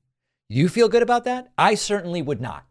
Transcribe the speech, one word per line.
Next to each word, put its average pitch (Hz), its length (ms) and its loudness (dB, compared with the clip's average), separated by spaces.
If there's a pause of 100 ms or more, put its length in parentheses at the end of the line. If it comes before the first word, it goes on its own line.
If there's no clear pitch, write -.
(500)
You 135 180 2
feel 233 220 2
good 233 120 4
about 240 220 0
that? 247 340 -6
I 202 180 4
certainly 175 460 -4
would 135 200 -4
not. 92 300 -12